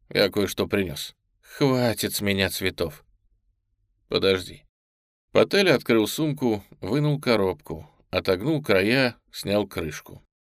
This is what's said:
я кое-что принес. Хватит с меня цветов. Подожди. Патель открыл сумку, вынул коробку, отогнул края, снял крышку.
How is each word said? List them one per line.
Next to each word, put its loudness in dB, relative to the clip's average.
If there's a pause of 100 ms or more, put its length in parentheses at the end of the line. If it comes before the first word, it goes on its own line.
я 0
кое-что -2
принес. -4 (240)
Хватит 0
с -6
меня 0
цветов. -6 (1040)
Подожди. -2 (680)
Патель 4
открыл 4
сумку, -2 (180)
вынул -2
коробку, -2 (200)
отогнул 0
края, 2 (160)
снял -2
крышку. -10 (180)